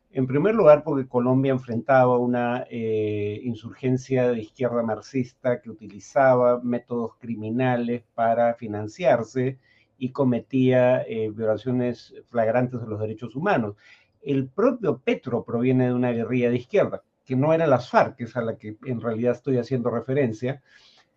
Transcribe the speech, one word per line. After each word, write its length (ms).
En 160
primer 300
lugar, 260
porque 240
Colombia 460
enfrentaba 680
una, 500
eh, 760
insurgencia 840
de 120
izquierda 420
marxista 800
que 100
utilizaba 960
métodos 560
criminales 840
para 380
financiarse 1040
y 120
cometía, 920
eh, 300
violaciones 800
flagrantes 520
de 80
los 100
derechos 380
humanos. 400
El 280
propio 500
Petro 460
proviene 420
de 80
una 160
guerrilla 400
de 60
izquierda, 480
que 120
no 160
era 160
las 200
farc, 280
que 80
es 120
a 60
la 140
que 280
en 160
realidad 340
estoy 240
haciendo 320
referencia, 720